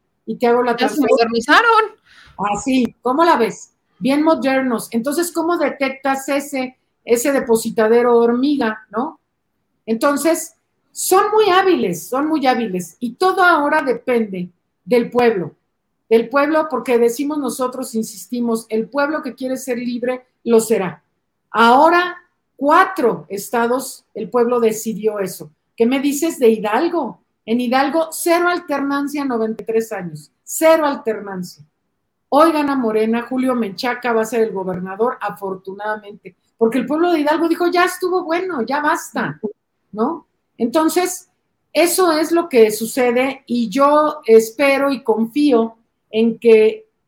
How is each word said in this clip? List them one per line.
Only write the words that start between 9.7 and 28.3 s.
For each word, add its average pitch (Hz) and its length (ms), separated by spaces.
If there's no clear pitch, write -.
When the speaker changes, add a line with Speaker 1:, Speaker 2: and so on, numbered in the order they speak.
Speaker 1:
Entonces, 285 680
son 403 400
muy 427 180
hábiles, 330 580
son 269 200
muy 311 180
hábiles. 220 540
Y 233 140
todo 370 300
ahora 311 380
depende 226 680
del 240 240
pueblo, 226 460
del 226 200
pueblo, 311 400
porque 240 280
decimos 277 400
nosotros, 254 580
insistimos, 226 760
el 220 200
pueblo 294 340
que 247 100
quiere 262 240
ser 240 200
libre, 247 480
lo 233 160
será. 214 440
Ahora, 320 680
cuatro 285 760
estados, 240 760
el 208 160
pueblo 240 300
decidió 214 600
eso. 180 300
¿Qué 226 100
me 262 140
dices 285 380
de 233 120
Hidalgo? 226 720
En 233 160
Hidalgo, 277 500
cero 349 380